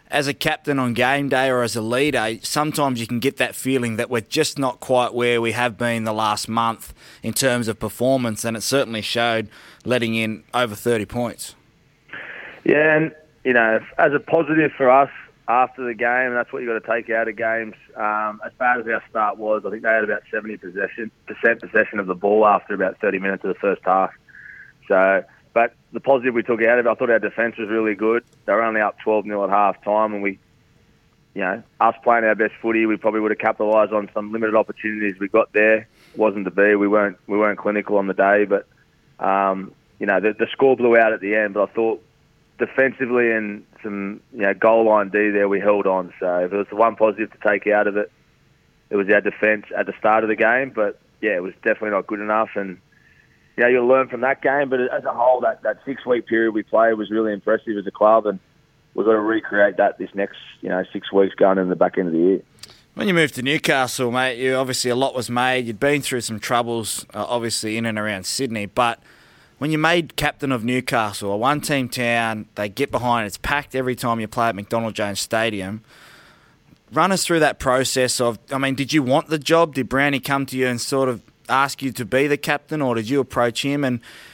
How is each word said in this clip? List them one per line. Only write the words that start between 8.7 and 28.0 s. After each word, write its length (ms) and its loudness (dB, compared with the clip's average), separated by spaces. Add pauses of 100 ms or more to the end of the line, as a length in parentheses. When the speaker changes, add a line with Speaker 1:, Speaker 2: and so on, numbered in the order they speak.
Speaker 1:
showed 460 0 (360)
letting 320 0
in 260 -4 (100)
over 220 0
thirty 300 -2
points. 500 -8 (1080)
Speaker 2:
Yeah, 320 4
and, 180 0 (300)
you 80 2
know, 260 4 (200)
as 140 4
a 60 2
positive 540 0
for 180 2
us 200 6 (360)
after 380 0
the 100 -4
game, 140 -2
and 280 0
that's 160 -4
what 100 -8
you 60 -6
gotta 120 -2
take 280 -4
out 200 -2
of 80 -8
games. 400 -4 (200)
Um, 480 -4
as 140 -14
bad 220 0
as 80 -8
our 220 -4
start 280 -2
was, 260 -2
I 60 -6
think 140 -8
they 60 0
had 120 2
about 260 -4
seventy 280 -8
possession, 560 -8 (160)
percent 320 0
possession 400 0
of 80 -4
the 80 -2
ball 320 4
after 260 2
about 260 -2
thirty 200 0
minutes 240 -4
of 40 -4
the 120 -4
first 240 0
half. 260 2 (800)
So, 360 4 (280)
but 220 2 (180)
the 60 -8
positive 360 2
we 100 0
took 180 0
out 160 6
of 80 2
it, 20 2
I 60 4
thought 160 0
our 80 6
defence 400 -4
was 100 -4
really 280 0
good. 260 0 (240)